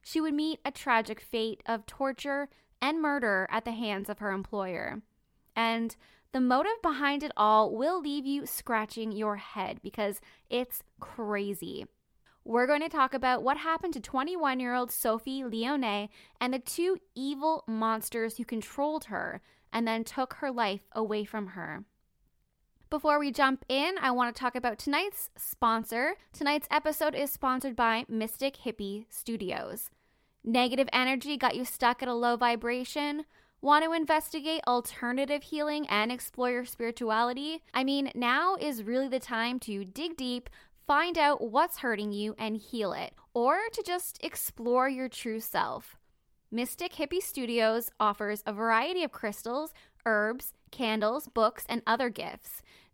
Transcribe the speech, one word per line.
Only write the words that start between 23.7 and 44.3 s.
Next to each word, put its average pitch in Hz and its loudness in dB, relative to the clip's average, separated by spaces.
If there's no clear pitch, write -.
I 262 4
want 247 2
to - -14
talk 247 -2
about 240 -2
tonight's 339 -2
sponsor. 233 0
Tonight's 294 0
episode 302 2
is 285 -2
sponsored 262 -2
by 226 2
Mystic 226 -4
Hippie 208 -6
Studios. - -6
Negative 247 2
energy 262 2
got 240 2
you 247 -2
stuck 247 2
at 254 -2
a 247 0
low 240 2
vibration? 254 0
Want 294 6
to 320 2
investigate 320 0
alternative 254 0
healing 302 -2
and 214 2
explore 247 -2
your 247 -2
spirituality? 240 -2
I 262 2
mean, 277 0
now 277 2
is 262 -4
really 247 0
the 254 -2
time 233 -2
to 202 -4
dig 320 -6
deep, 247 -4
find 320 2
out 294 4
what's 285 2
hurting 208 0
you, 208 -4
and 220 -4
heal 208 -4
it, 139 -6
or 254 4
to 453 -6
just - -2
explore 254 0